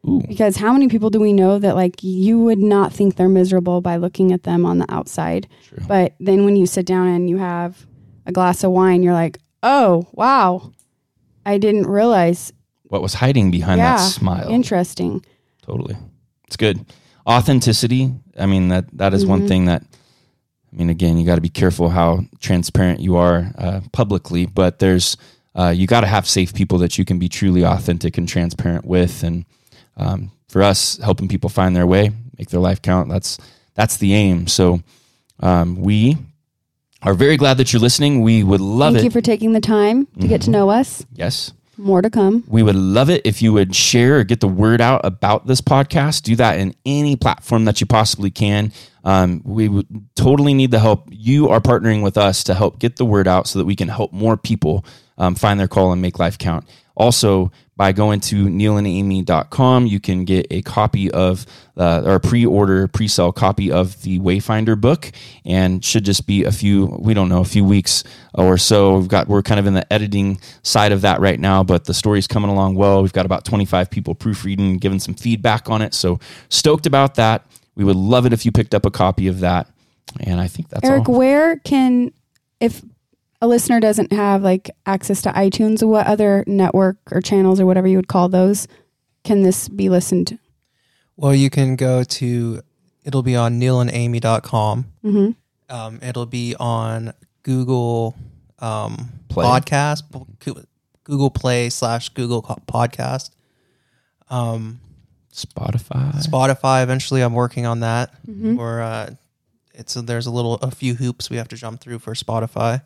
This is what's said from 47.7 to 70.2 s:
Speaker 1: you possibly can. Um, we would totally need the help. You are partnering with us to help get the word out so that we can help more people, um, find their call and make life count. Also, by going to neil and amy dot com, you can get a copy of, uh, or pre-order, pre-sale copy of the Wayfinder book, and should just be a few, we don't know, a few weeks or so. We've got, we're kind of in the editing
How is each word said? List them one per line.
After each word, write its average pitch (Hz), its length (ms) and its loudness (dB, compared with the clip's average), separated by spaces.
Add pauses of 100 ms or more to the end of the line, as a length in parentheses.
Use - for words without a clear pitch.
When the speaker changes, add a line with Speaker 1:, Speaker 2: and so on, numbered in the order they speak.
Speaker 1:
you 104 80 -2
possibly 107 420 0
can. 104 440 -2 (320)
Um, 92 400 2
we 110 240 0
would 98 180 -2 (280)
totally 143 380 4
need 131 180 2
the 113 80 4
help. 107 300 2
You 123 380 2
are 113 140 4
partnering 110 420 2
with 98 140 0
us 98 260 2
to 92 100 0
help 95 260 0
get 123 180 -4
the 127 80 0
word 101 240 2
out 90 180 2
so - 120 -4
that 87 60 0
we 95 120 -2
can 92 100 -4
help - 240 -6
more 107 240 0
people, - 480 -2 (340)
um, 90 180 0
find 101 220 2
their 95 120 0
call 92 240 2
and 90 80 -2
make 90 180 -4
life 87 180 -2
count. 82 280 -4 (300)
Also, 101 540 2 (280)
by 98 160 2
going 104 260 0
to 101 300 0
neil 104 260 0
and 104 100 0
amy 95 360 -2
dot 85 300 -2
com, 127 340 2
you 101 160 -2
can 92 240 -2
get 92 260 0
a 90 120 -4
copy 101 480 -2
of, 92 340 -2 (320)
uh, 85 260 2
or 95 160 4
pre-order, 98 720 2
pre-sale 95 420 0
copy 95 400 0
of 92 300 -2
the 92 180 -4
Wayfinder 107 580 0
book, 127 320 0 (360)
and 92 400 0
should 113 180 0
just 98 240 -2
be 101 160 0
a - 80 -2
few, 101 360 0 (120)
we 110 140 0
don't 98 160 0
know, 90 100 2
a 90 60 0
few 101 180 0
weeks 98 400 0 (300)
or 92 240 4
so. 98 400 4
We've 92 100 0
got, 98 220 0
we're 101 140 2
kind 104 180 0
of 101 40 0
in 101 100 0
the - 180 -2
editing 101 480 -2 (200)